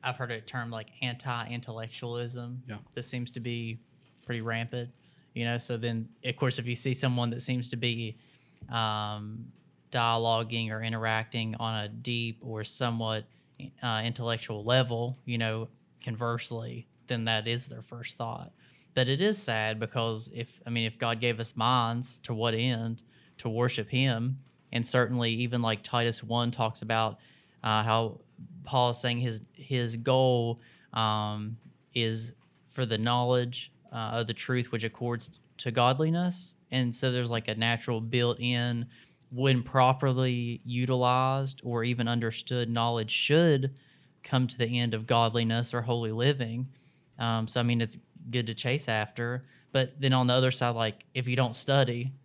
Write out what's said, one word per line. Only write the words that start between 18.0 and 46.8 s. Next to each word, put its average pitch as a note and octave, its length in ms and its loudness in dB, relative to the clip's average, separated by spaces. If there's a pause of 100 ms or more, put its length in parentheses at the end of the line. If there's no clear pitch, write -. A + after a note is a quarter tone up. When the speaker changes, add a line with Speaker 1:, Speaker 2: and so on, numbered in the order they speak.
Speaker 1:
thought. - 340 -8 (420)
But B2+ 160 2
it C#3 120 0
is G#3 200 2
sad A2 380 0
because A2+ 540 -2
if, - 320 -10
I A#2+ 40 -10
mean, A#2 160 0
if A2 120 -4
God A#2 220 -2
gave A#2 200 0
us A#2 160 -6
minds, A#2+ 680 0
to B2+ 100 -4
what A2+ 200 0
end? A2+ 500 0 (360)
To A#2+ 100 -2
worship A#2 400 0
him. B2+ 500 0 (320)
And A#2 160 0
certainly A#2+ 460 4
even, A#2+ 280 0
like, A2 220 0
Titus A#2 400 0
one A#2 280 0
talks A2+ 300 -2
about, A2 380 0 (440)
uh, A2 200 4
how A2+ 380 2 (420)
Paul B2 280 4
is A#2+ 60 0
saying A#2+ 220 0
his, A#2 220 -4 (120)
his B2 440 -2
goal, B2 640 4 (320)
um, G#2+ 640 0 (360)
is A2+ 400 -2 (340)
for - 180 -4
the A2 120 0
knowledge, B2 760 2 (200)
uh, A2+ 220 -6
of A#2 140 0
the A2+ 60 -4
truth B2 380 -2
which A2+ 140 -2
accords A#2+ 440 -4 (280)
to - 140 -4
godliness. D#3+ 840 2 (160)
And B2 240 0
so C3 160 2
there's, B2 200 0
like, A2+ 180 -2
a A2 60 0
natural A#2 440 0
built-in, A#2+ 880 0 (460)
when B2+ 300 4
properly B2+ 1000 4
utilized B2+ 1000 2
or A#2 220 -2
even A#2+ 240 0
understood, A#2 600 -2
knowledge A#2 420 2
should D3 640 4 (500)
come B2+ 240 2
to - 100 -6
the A#2+ 220 0
end A#2+ 140 0
of A2 140 -4
godliness A#2 680 4
or A#2+ 100 0
holy A#2 280 0
living. B2 560 0 (500)